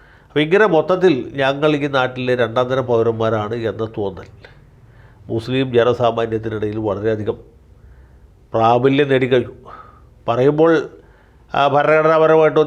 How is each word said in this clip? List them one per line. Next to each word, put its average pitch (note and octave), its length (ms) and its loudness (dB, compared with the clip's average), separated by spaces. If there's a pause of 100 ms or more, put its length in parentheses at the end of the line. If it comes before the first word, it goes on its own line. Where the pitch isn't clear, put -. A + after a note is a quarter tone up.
(280)
അപ്പോൾ D3 120 -2
ഇങ്ങനെ F3+ 260 2
മൊത്തത്തിൽ F3+ 480 2 (200)
ഞങ്ങൾ C#3 420 0
ഈ C#3+ 100 -4
നാട്ടിലെ B2+ 480 -2
രണ്ടാം A#2+ 340 -2
തരം C3 180 -2
പൗരന്മാരാണ് A2+ 720 -2 (140)
എന്ന G2+ 140 -8 (120)
തോന്നൽ G2 320 -8 (1000)
മുസ്ലിം B2+ 420 -4
ജനസാമാന്യത്തിനിടയിൽ A2+ 1080 -2
വളരെയധികം G#2+ 600 -4 (1120)
പ്രാബല്യം B2 560 2
നേടിക്കഴിഞ്ഞു. B2+ 460 0 (760)
പറയുമ്പോൾ, D3 420 2 (840)
ആ, C#3 200 2
ഭരണഘടനാപരമായിട്ടോ D#3 920 4